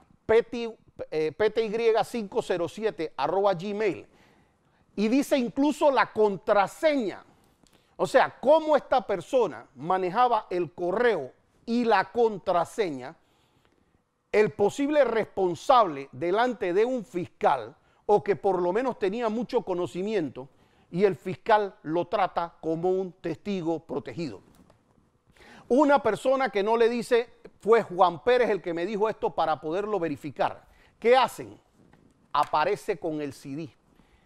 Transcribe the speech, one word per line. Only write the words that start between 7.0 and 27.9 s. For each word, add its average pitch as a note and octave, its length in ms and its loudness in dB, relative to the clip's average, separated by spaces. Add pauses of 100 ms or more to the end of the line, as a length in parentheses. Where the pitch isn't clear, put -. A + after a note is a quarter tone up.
O F3+ 100 -2
sea, F3+ 320 2
cómo D#4 380 4
esta - 280 0
persona F3+ 720 -2
manejaba F#3+ 720 0
el F3+ 240 -4
correo F#3 600 -2 (320)
y A#3+ 180 0
la G3+ 280 2
contraseña, F3 1080 -2 (1120)
el G#3 220 2
posible C#4 500 0
responsable F#3+ 1080 0
delante G3 600 -2
de G#3 120 4
un B3 180 -4
fiscal, C#3+ 720 -4 (300)
o G#3 180 4
que G3 140 0
por F#3 240 0
lo F3 100 0
menos A#3 260 -2
tenía A3 300 -2
mucho A3 360 -2
conocimiento, F3 840 -4 (420)
y F3 140 0
el F#3 140 2
fiscal G3+ 640 0
lo E3+ 240 -2
trata F#3 540 -2
como E3 280 -2
un F#3 220 -2
testigo E3 680 -6
protegido. C3+ 600 -10 (1300)
Una C#4 340 4
persona C4 460 0
que G3+ 140 -2
no A3 120 2
le A#3 140 4
dice, A#3+ 400 0 (320)
"Fue A3 200 4
Juan F3 440 0